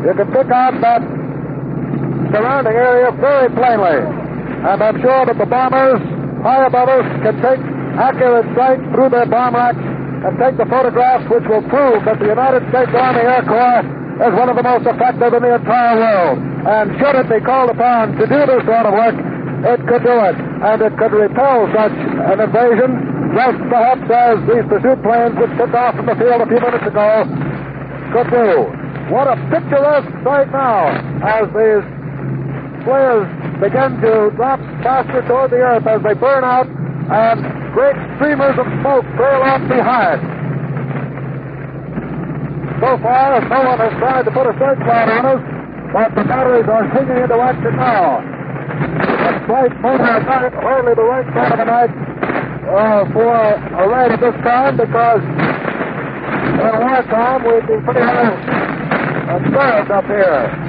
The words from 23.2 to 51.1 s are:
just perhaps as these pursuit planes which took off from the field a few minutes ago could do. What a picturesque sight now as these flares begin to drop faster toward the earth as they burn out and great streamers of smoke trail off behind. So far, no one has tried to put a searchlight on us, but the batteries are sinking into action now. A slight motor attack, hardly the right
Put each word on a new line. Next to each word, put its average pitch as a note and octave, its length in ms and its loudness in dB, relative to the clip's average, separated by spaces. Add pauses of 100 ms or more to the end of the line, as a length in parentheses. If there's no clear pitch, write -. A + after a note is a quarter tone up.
just A#3+ 240 2 (160)
perhaps A#3+ 320 2
as A#3+ 400 4
these A3+ 240 2
pursuit B3 320 2
planes A#3 380 2
which A#3 180 0
took B3 160 0
off A#3+ 240 0
from G#3+ 80 -4
the A3+ 140 0
field A#3 260 4
a - 60 -10
few A#3 100 4
minutes A#3+ 240 -2
ago G#3 400 2 (880)
could A#3 160 0
do. F#3 400 2 (400)
What B3 160 0
a B3+ 140 0 (100)
picturesque D4 720 0
sight C4+ 320 0
now A3 400 0 (320)
as G#3+ 300 0
these G#3+ 300 2 (1000)
flares B3 440 2 (320)
begin B3+ 400 0
to A3 400 2
drop C4 200 0 (240)
faster B3+ 440 0
toward B3+ 240 0
the B3 80 2
earth B3 240 2
as A3 160 2
they G3+ 160 0
burn C4 320 2
out B3+ 160 2
and - 800 0 (320)
great C4+ 220 2 (180)
streamers C#4 400 0
of B3 100 0 (140)
smoke C4+ 240 2 (160)
trail C4 240 2
off C4+ 240 2
behind. A3 520 2 (2500)
So B3 240 2
far, B3+ 400 2
no A#3 240 0
one B3 160 0
has A3 160 0
tried B3+ 240 0
to A3 80 0
put C4 160 0
a - 80 -2
searchlight A#3 560 2
on A#3+ 160 0
us, C4 140 2 (500)
but A3 240 0
the G#3 80 0
batteries B3 480 2
are A3 240 2
sinking B3+ 240 0
into B3 160 0
action A#3+ 400 0
now. B3 480 0
A - 1080 -4 (120)
slight B3 400 0
motor B3 240 2 (160)
attack, B3+ 300 -2 (100)
hardly A#3+ 320 0
the A3+ 80 2
right B3+ 320 0